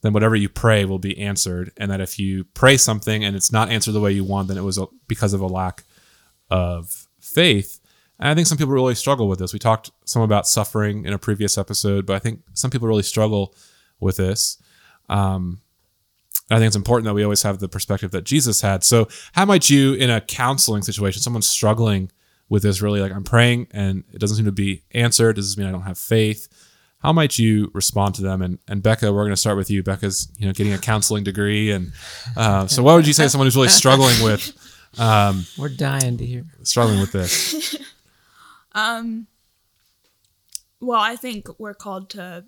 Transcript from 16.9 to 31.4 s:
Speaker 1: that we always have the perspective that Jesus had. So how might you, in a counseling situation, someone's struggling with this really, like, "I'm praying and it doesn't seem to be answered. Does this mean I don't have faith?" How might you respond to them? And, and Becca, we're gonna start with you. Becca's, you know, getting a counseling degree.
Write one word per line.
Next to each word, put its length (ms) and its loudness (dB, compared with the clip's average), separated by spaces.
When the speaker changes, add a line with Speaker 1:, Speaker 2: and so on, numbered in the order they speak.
Speaker 1:
that 80 0
we 100 0
always 200 0
have 160 -2
the 100 -6
perspective 420 -6
that 140 -6
Jesus 360 0
had. 220 0
So 240 4
how 120 4
might 240 4
you, 240 4
in 160 2
a 100 2
counseling 640 -2
situation, 380 -4
someone's 260 -2
struggling 640 0
with 140 2
this 180 0
really, 180 0
like, 140 -2
"I'm 100 -8
praying 480 2
and 400 -2
it 80 -18
doesn't 160 -2
seem 100 0
to 60 2
be 400 -4
answered. 460 2
Does 120 -4
this 80 -6
mean 100 -6
I 40 -6
don't 120 -8
have 140 -8
faith?" 520 -2
How 140 0
might 260 2
you 340 2
respond 420 0
to 60 -8
them? 200 -2
And, 260 -4
and 160 -6
Becca, 300 2
we're 100 0
gonna 140 0
start 180 0
with 160 -4
you. 120 0
Becca's, 440 -4
you 100 -6
know, 60 -2
getting 200 0
a 40 -4
counseling 460 -2
degree. 480 0